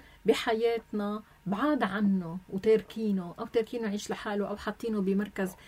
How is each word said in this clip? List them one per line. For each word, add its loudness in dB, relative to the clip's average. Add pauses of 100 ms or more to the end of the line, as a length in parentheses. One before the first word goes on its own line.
(260)
بحياتنا 2 (220)
بعاد 2
عنه 0 (120)
وتاركينه، 0
أو -6
تاركينه -2
يعيش -4
لحاله، -4
أو -6
حاطينه -4
بمركز، 0 (160)